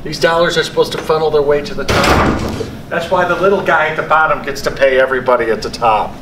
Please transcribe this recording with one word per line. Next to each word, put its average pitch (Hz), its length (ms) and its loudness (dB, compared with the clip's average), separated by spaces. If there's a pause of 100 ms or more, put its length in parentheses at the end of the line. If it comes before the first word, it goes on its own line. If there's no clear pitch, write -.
These 151 160 -8
dollars 170 380 2
are 160 60 0
supposed 151 300 0
to - 40 -6
funnel 156 320 0
their 147 140 2
way 143 180 2
to - 140 -8
the - 100 -6
top. - 540 2 (500)
That's 170 220 -4
why 180 140 2
the 175 140 0
little 190 240 2
guy 160 240 2
at 156 80 -4
the 156 120 -4
bottom 151 360 2
gets 135 200 -8
to 147 80 -2
pay 135 280 2
everybody 123 520 2
at 107 100 0
the 120 80 -6
top. 113 520 0